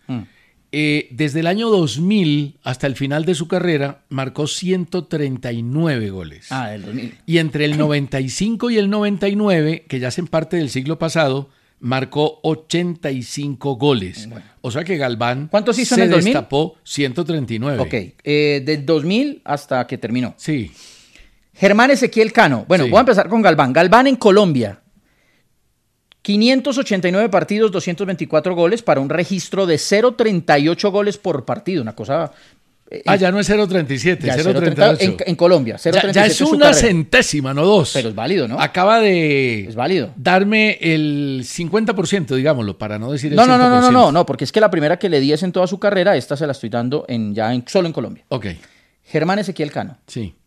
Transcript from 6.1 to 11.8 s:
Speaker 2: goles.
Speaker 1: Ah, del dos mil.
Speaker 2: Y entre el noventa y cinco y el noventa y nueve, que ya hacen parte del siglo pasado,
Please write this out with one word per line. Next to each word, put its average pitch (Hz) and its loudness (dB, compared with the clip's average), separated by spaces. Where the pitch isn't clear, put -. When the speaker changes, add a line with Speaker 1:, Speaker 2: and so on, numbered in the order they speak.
Speaker 2:
goles. 82 -14
Speaker 1:
Ah, 131 -6
del 104 -12
dos 104 -12
mil. 123 -10
Speaker 2:
Y 165 0
entre 151 -2
el 151 -2
noventa 147 -2
y 131 -4
cinco 220 -4
y 233 0
el 196 0
noventa 208 -2
y 202 -2
nueve, 165 0
que 135 -6
ya 127 -4
hacen 165 -6
parte 160 -4
del 151 -2
siglo 139 -6
pasado, 143 -2